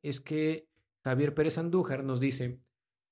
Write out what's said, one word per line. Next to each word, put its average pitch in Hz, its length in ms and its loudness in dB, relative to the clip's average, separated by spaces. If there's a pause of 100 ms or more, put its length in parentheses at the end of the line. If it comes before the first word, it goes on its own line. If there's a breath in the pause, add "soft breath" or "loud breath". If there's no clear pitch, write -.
es 135 180 -6
que 156 480 -2 (340)
Javier 139 320 2
Pérez 156 220 2
Andújar 165 480 0
nos 131 160 0
dice 127 400 -2 (520)